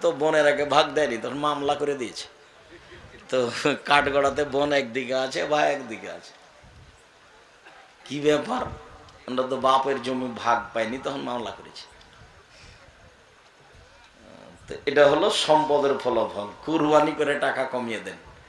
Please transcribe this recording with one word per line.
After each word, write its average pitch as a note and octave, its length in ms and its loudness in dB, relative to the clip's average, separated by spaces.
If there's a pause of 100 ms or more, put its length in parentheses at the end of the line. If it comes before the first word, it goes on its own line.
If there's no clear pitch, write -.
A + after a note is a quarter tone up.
তো E3+ 120 0
বোনের D3+ 340 2
আগে C#3+ 180 2
ভাগ C#3+ 300 2
দেয়নি, C3+ 220 0
তখন A#2+ 180 -6
মামলা C#3+ 400 -2
করে C#3+ 200 -2
দিয়েছে। A#2+ 340 -8 (1000)
তো B2 220 0 (340)
কাঠগড়াতে C#3+ 600 2
বোন C#3+ 280 0
একদিকে B2+ 420 -2
আছে, C3 300 -2
ভাই D3 280 2
একদিকে A2 380 -8
আছে, E2+ 220 -16 (1700)
কি C#3+ 160 -8
ব্যাপার, D3+ 440 2 (640)
আমরা B2+ 240 -2
তো C3+ 60 -2
বাপের C3 460 2
জমি B2+ 340 -4
ভাগ A#2 280 0 (100)
পাইনি, A2+ 300 -2
তখন C#3+ 160 -6
মামলা A#2+ 300 -6
করেছে। - 360 -18 (2750)
তো - 60 -10 (120)
এটা C#3+ 220 6
হলো D#3+ 220 4
সম্পদের C#3+ 680 2
ফলাফল। G#2+ 480 -2 (200)
কুরবানি D3+ 460 4
করে C#3+ 260 -2
টাকা C3 260 -2
কমিয়ে A#2 360 -6
দেন, F#2 160 -12 (320)